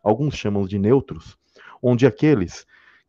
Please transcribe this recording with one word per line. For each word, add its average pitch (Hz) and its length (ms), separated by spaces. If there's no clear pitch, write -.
alguns 120 320
chamam 101 300
de 95 120
neutros, 104 600
onde 123 240
aqueles 123 640